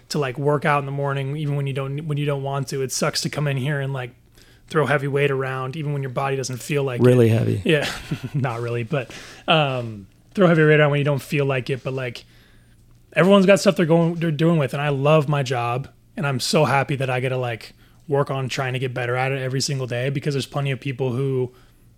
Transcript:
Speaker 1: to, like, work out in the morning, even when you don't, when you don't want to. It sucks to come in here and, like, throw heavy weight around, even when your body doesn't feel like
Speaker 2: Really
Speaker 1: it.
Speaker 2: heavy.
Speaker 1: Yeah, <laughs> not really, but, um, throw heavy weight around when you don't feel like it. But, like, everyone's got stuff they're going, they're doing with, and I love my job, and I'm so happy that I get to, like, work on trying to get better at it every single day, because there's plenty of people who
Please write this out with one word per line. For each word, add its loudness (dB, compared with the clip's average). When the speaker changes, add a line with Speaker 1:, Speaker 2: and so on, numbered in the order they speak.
Speaker 1:
to, -4
like, -4
work 0
out 2
in -4
the -8
morning, -4
even -4
when -2
you -4
don't, -6
when -2
you -2
don't -2
want -4
to. -4
It -4
sucks -2
to -4
come -4
in -2
here -2
and, -4
like, -8
throw 0
heavy 0
weight 2
around, -4
even -4
when -4
your -6
body -2
doesn't -6
feel -2
like -2
Speaker 2:
Really 8
Speaker 1:
it. 4
Speaker 2:
heavy. 0
Speaker 1:
Yeah, 2
<laughs> -8
not -2
really, -4
but, -4
um, -2
throw 4
heavy 6
weight 6
around 4
when 2
you 0
don't 0
feel -2
like -2
it. -6
But, -4
like, -8
everyone's 6
got 8
stuff 4
they're 2
going, 4
they're -2
doing 4
with, 0
and -4
I -2
love 4
my 0
job, -4
and -4
I'm -2
so 2
happy 2
that -2
I -2
get -2
to, -4
like, -8
work 0
on -4
trying -4
to -4
get -4
better -2
at 0
it -4
every -4
single -4
day, -4
because -4
there's -4
plenty -4
of -4
people -4
who -2